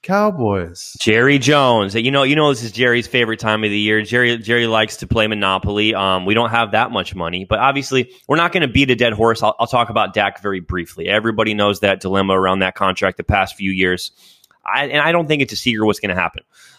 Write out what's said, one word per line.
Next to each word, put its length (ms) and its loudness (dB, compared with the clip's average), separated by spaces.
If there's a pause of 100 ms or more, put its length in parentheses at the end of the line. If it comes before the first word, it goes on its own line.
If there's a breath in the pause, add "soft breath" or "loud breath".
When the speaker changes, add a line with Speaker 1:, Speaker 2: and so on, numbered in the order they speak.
Speaker 1:
Cowboys. 1000 -2
Speaker 2:
Jerry 380 4
Jones. 560 2
You 160 -2
know, 140 2
you 120 2
know 140 4
this 120 -2
is 100 -10
Jerry's 340 2
favorite 340 0
time 240 0
of 60 0
the 80 -2
year. 240 2
Jerry, 340 0
Jerry 300 0
likes 320 0
to 80 -12
play 220 2
Monopoly. 680 0
Um, 320 0
we 80 0
don't 160 0
have 220 0
that 180 0
much 240 -4
money, 320 -6
but 120 -2
obviously 540 0 (160 loud breath)
we're 80 0
not 160 0
gonna 160 0
beat 220 2
a 60 2
dead 180 0
horse. 280 0
I'll, 160 2
I'll 100 -2
talk 200 0
about 240 -2
Dak 300 -2
very 180 -4
briefly. 480 -8
Everybody 460 0
knows 260 0
that 200 2
dilemma 340 0
around 240 2
that 160 0
contract 420 -2
the 80 -10
past 320 0
few 140 -4
years. 400 -2 (560 soft breath)
I, 220 -2
and 120 -2
I 100 2
don't 160 0
think 140 0
it's 140 -4
a 20 -8
secret 300 0
what's 140 0
gonna 140 -4
happen. 280 -4 (360 soft breath)